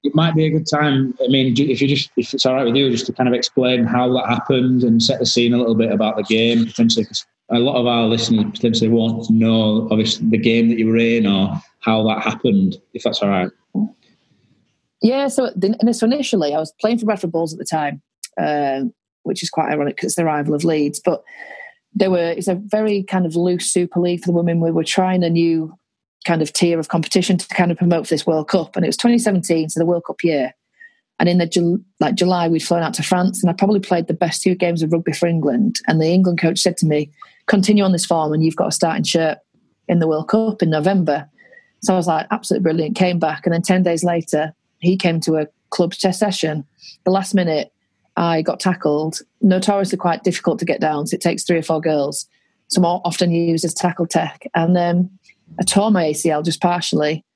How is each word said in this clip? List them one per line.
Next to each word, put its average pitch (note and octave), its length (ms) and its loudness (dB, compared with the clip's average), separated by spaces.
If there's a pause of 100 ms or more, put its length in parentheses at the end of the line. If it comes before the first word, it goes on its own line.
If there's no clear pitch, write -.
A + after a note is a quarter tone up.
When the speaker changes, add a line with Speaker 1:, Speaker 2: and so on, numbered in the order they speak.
Speaker 1:
it C#3+ 120 -2
might D#3+ 200 2
be D#3 100 2
a D#3 40 0
good D#3 180 -2
time, C#3 460 0 (100)
I B2 40 0
mean, C3 280 2
ju-, C#3 120 2
if B2+ 140 0
you C#3 60 2
just, C#3+ 280 -2
if A#2+ 180 -2
it's C3+ 120 -2
all B2+ 100 2
right C3+ 80 0
with A#2+ 120 0
you, C#3 140 2
just A#2 180 -2
to A#2+ 60 -6
kind B2+ 140 0
of B2 80 2
explain B2 480 0
how B2 300 2
that B2 140 0
happened B2+ 560 0
and A#2 200 4
set C3 160 0
the B2 60 0
scene A#2+ 280 2
a A#2+ 40 2
little A2+ 180 2
bit A2 160 2
about G#2+ 240 0
the G#2+ 80 -4
game, A2+ 420 2
potentially, A2+ 400 0
'cause - 200 -10 (260)
a A#2 80 2
lot C3 160 0
of A#2+ 120 0
our A#2+ 200 2
listeners A2+ 440 2
potentially A2+ 380 0
won't A2+ 400 0
know, A2+ 640 4
obviously, A2 380 0
the A2+ 80 4
game A2+ 320 2
that A#2 80 2
you A2+ 100 0
were A2+ 100 2
in A#2 300 2
or G2 340 0 (180)
how A2 280 0
that A2 140 -2
happened, G2 560 0 (160)
if - 100 -12
that's - 180 -2
all G2+ 80 0
right. F#2 200 0 (1500)
Speaker 2:
Yeah, C4+ 260 2
so C4 280 -2
the, F#3+ 240 0
and A3+ 160 2
so A3+ 100 -2
initially A3 480 0
I D#3 60 0
was D#3 200 -6
playing A#3 200 0
for A3+ 60 -4
Bradford G3 260 -2
Bulls E3 220 -2
at E3+ 60 -14
the - 60 -10
time, D3 360 -6 (380)
um, C#3 540 -2 (300)
which F3 200 -6
is E3 60 -8
quite - 220 -4
ironic D3 260 -2
'cause - 80 -6
it's - 100 -4
the E3 100 0
rival D3+ 280 0
of D3 100 -2
Leeds, D3+ 400 0
but - 200 -2 (680)
they F#3+ 140 2
were, F3 240 2
it's E3+ 160 -4
a F#3 80 0
very G#3 480 -2
kind F#3 220 0
of D#3+ 100 -4
loose F3 360 0
Super F3 280 0
League F3 220 -2
for F3+ 60 -4
the E3+ 100 2
women. E3+ 240 0
We E3 100 0
were E3 120 0
trying F#3 400 0
a E3+ 60 0
new E3 440 0 (520)
kind E3 160 0
of D3+ 100 -2
tier E3+ 280 0
of D#3 100 -6
competition F3+ 480 0
to - 100 -6
kind F3 240 0
of E3+ 60 -2
promote F3 280 2
for - 80 -2
this D3+ 140 -2
World D#3 220 0
Cup. E3+ 260 -2
And F3+ 100 0
it D#3+ 40 0
was - 80 -2
twenty A#3+ 200 4
seventeen, F3 520 0
so - 100 -6
the E3 60 4
World E3+ 200 0
Cup - 180 -8
year. D3 300 0 (680)
And E3+ 80 4
in F3+ 100 4
the E3+ 100 2
Jul-, E3+ 320 0 (200)
like, E3 160 0
July, F3 320 2
we'd D#3+ 160 0
flown E3+ 180 0
out D3 120 -4
to D#3 100 -6
France, - 400 0
and F3 60 2
I E3 40 0
probably G3+ 280 2
played E3+ 260 -2
the F3 60 -2
best E3 280 -2
two F#3 140 2
games E3+ 260 -2
of D#3+ 120 0
rugby E3+ 180 -2
for F3 160 -2
England. E3 600 0
And D#3+ 140 2
the D#3 60 2
England F3+ 320 2
coach E3 200 0
said E3+ 180 0
to - 80 0
me, D3+ 260 0 (360)
"Continue G3+ 360 2
on F#3+ 80 2
this F3 140 -2
form D#3 280 0
and D#3+ 100 0
you've D#3+ 120 0
got - 140 -2
a - 20 -4
starting D#3+ 320 -2
shirt D#3+ 360 -2 (480)
in E3+ 120 2
the D#3+ 80 2
World D#3 220 -2
Cup A3 320 0
in E3 80 2
November." D#3 600 0 (520)
So F#3+ 120 0
I F#3 40 2
was E3+ 100 -2
like, D#3+ 240 -2
"Absolutely - 320 -2
brilliant." D#3+ 320 -2
Came F3+ 240 0
back, D#3+ 260 -4
and E3+ 80 0
then E3+ 80 0
ten F#3 220 2
days E3+ 200 0
later, E3 500 -2 (260)
he F#3 180 2
came E3+ 240 0
to D#3+ 160 0
a D3+ 100 -2 (240)
club F3 220 0
test F#3 260 -2
session. D#3+ 460 -2 (380)
The F#3 80 0
last F#3+ 240 -2
minute, E3 360 0 (460)
I E3 240 0
got - 180 -2
tackled, D#3+ 600 -2 (220)
notoriously F#3+ 560 2
quite E3+ 260 -2
difficult - 360 0
to E3+ 60 -4
get - 160 -2
down, D#3 260 -2
so - 80 -4
it - 60 -10
takes - 220 -2
three F3 140 0
or D#3 60 -2
four E3 160 -2
girls. D3 480 -2 (400)
So - 120 0
I'm F3 60 4
o-, F3 200 -2
often F3 260 0
used E3+ 340 0
as D#3+ 80 -4
tackle E3+ 340 -4
tech. - 380 -4 (100)
And, E3+ 220 2
um, F3 320 0 (500)
I F3+ 40 -4
tore G3+ 280 2
my F3+ 140 4
A D3+ 80 0
C D#3+ 160 -2
L D3+ 140 0
just E3+ 180 -2
partially. D#3+ 640 -2 (100)